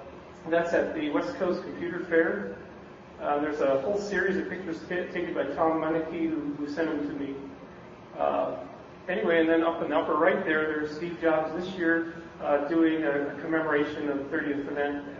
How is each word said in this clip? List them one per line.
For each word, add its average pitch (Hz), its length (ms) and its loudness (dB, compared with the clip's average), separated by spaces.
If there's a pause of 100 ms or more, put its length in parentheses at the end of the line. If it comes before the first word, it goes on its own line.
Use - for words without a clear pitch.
(500)
that's 170 240 4
at 147 200 2
the 151 160 0
West 147 260 0
Coast 180 260 0
Computer 170 380 -6
Fair. 175 560 2 (640)
Uh, 147 180 2
there's 151 200 -2
a 135 200 4
whole 202 160 0
series 196 400 0
of - 140 -2
pictures 170 280 -6 (100)
ta-, 180 240 -4
taken 165 200 -4
by 143 120 0 (100)
Tom 160 260 2
Meinecke, 160 480 0
who, 143 300 -2
who 147 100 -4
sent 160 220 0
them 147 160 -2
to 139 80 -6
me. 139 200 -6 (840)
Uh, 147 380 0 (520)
anyway, 180 320 4
and 160 80 6
then 165 140 6
up 165 200 2
in 160 80 -2
the 147 60 2
upper 170 180 2
right 185 300 4
there, 156 220 2
there's 151 300 -2
Steve 170 240 -6
Jobs 156 340 2
this 185 220 -4
year, 165 380 2 (280)
uh, 143 260 2
doing 160 360 4
a, 143 240 0
a - 120 -8
commemoration 151 680 0
of 139 100 -2
the 135 60 -4
thirtieth 147 440 -2
event 143 360 -2 (160)